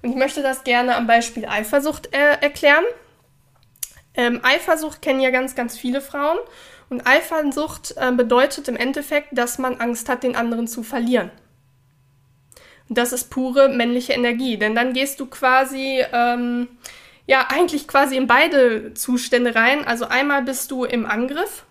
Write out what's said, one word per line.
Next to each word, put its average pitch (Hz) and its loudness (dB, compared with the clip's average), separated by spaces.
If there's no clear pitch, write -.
Und 247 -4
ich 262 -2
möchte 277 0
das 262 -4
gerne 247 2
am 226 -2
Beispiel 233 2
Eifersucht, 277 -2
äh, 294 4
erklären. 294 4
Ähm, 240 0
Eifersucht 311 0
kennen 269 0
ja 262 2
ganz, 262 -2
ganz 240 -6
viele 262 -4
Frauen. 294 -2
Und 247 -4
Eifersucht, 302 0
äh, 254 0
bedeutet 247 2
im 240 -4
Endeffekt, 294 -4
dass 240 -2
man 254 -4
Angst 233 -4
hat, 254 -2
den 240 0
anderen 233 -2
zu 226 -10
verlieren. 233 -2
Und 220 -2
das 240 0
ist 247 -8
pure 262 4
männliche 247 0
Energie, 240 -2
denn 214 0
dann 247 0
gehst 277 -2
du 269 -6
quasi, 262 0
ähm, 240 0
ja, 262 2
eigentlich 302 0
quasi 269 2
in 262 0
beide 247 4
Zustände 247 0
rein. 247 4
Also 233 -2
einmal 277 0
bist 254 -6
du 254 -2
im 226 -2
Angriff 269 -4